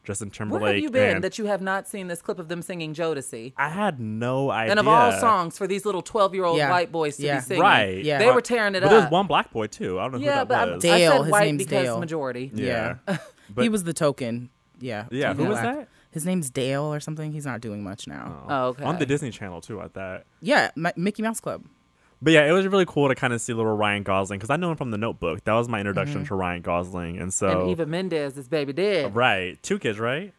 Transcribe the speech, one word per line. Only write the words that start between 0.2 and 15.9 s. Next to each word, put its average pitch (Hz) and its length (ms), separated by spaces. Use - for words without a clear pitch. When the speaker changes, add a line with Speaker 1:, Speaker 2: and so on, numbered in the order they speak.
Speaker 1:
Timberlake. 110 320
Speaker 2:
Where 104 100
have 101 80
you 285 80
been 233 280
Speaker 1:
and 92 60
Speaker 2:
that 190 140
you 220 80
have 202 160
not 190 260
seen 190 200
this 170 160
clip 196 160
of 165 80
them 170 160
singing 160 320
Jodeci? 135 640
Speaker 1:
I 139 120
had 180 300
no 120 500
idea. 113 220
Speaker 2:
And 214 80
of 208 80
all 233 240
songs 214 480
for 196 80
these 196 180
little 190 160
twelve-year-old 185 560
Speaker 3:
Yeah. 143 140
Speaker 2:
white 175 200
boys 156 260
to 139 60
Speaker 3:
Yeah. 143 120
Speaker 2:
be 131 60
singing, 160 200
Speaker 1:
Right. 110 420
Speaker 3:
Yeah. 147 140
Speaker 2:
they 202 80
Speaker 1:
But, 254 100
Speaker 2:
were 240 60
tearing 226 320
it 185 80
Speaker 1:
but 196 80
there 214 80
Speaker 2:
up. 208 80
Speaker 1:
was 120 60
one 185 160
black 160 240
boy, 110 160
too. 92 320
I 95 40
don't 131 100
know 127 60
Speaker 2:
Yeah, 285 120
Speaker 1:
who 277 80
that 254 80
Speaker 2:
but - 120
I'm, 180 160
Speaker 1:
was. 180 60
Speaker 3:
Dale. 170 120
Speaker 2:
I 165 240
said - 80
Speaker 3:
His 160 60
Speaker 2:
white 208 140
Speaker 3:
name's 147 180
Speaker 2:
because 139 220
Speaker 3:
Dale. 117 140
Speaker 2:
majority. 135 560
Speaker 1:
Yeah. 110 400
Speaker 3:
Yeah. 190 100
<laughs> - 200
Speaker 1:
But 107 80
Speaker 3:
He 226 80
was 214 140
the 165 100
token. 123 560
Yeah. 110 320
Speaker 2:
Yeah. 127 80
Speaker 1:
Yeah, 120 160
who 147 100
was 202 140
Speaker 3:
Black. 233 160
Speaker 1:
that? 302 120